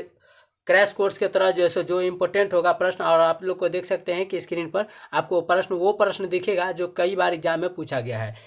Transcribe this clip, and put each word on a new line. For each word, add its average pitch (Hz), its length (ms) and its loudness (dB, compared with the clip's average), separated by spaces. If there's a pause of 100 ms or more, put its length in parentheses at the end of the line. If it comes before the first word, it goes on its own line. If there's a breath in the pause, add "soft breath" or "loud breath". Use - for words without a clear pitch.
(680 soft breath)
क्रैश 196 260 6
कोर्स 196 240 -2
के 202 100 0
तरह 190 240 2
जो, 175 160 4
सो 175 160 -2
जो 180 180 -2
इंपॉर्टेंट 180 520 0
होगा 175 200 4
प्रश्न, 185 300 -2
और 165 160 4
आप 165 240 2
लोग 180 140 -2
को 180 120 0
देख 175 160 -4
सकते 180 280 -4
हैं 185 120 -2
कि 190 140 -4
स्क्रीन 165 300 -6
पर 202 160 -2 (280 loud breath)
आपको 160 280 0
प्रश्न, 180 340 0
वो 185 180 2
प्रश्न 196 340 0
दिखेगा 180 440 -2
जो 175 260 -6
कई 185 180 0
बार 180 180 2
एग्जाम 165 260 -2
में 180 160 -4
पूछा 143 240 -6
गया 117 200 -6
है। 110 160 -8 (120)